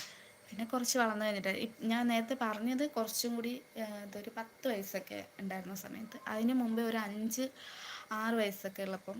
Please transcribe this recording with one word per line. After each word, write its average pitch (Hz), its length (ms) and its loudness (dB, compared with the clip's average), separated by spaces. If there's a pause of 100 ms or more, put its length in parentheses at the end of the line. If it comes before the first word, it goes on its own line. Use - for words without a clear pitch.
(420)
പിന്നെ 214 220 -6
കുറച്ച് 247 340 2
വളർന്നു 220 260 4
കഴിഞ്ഞിട്ട്, 196 340 2
ഇ-, - 260 -4
ഞാൻ 226 240 4
നേരത്തെ 226 320 2
പറഞ്ഞത് 233 500 2
കുറച്ചും 233 440 0
കൂടി, 233 180 -2 (240)
ആ, 226 100 -4 (160)
ഇതൊരു 208 320 -8
പത്ത് - 340 -6
വയസ്സൊക്കെ 196 520 -2 (180)
ഉണ്ടായിരുന്ന 190 380 -4
സമയത്ത്. 220 420 -8 (100)
അതിന് 226 260 4
മുമ്പേ 233 280 4
ഒരു 226 160 2
അഞ്ച്, 220 480 0 (680)
ആറ് 220 220 2
വയസ്സൊക്കെ 196 480 2
ഉള്ളപ്പം 190 380 -4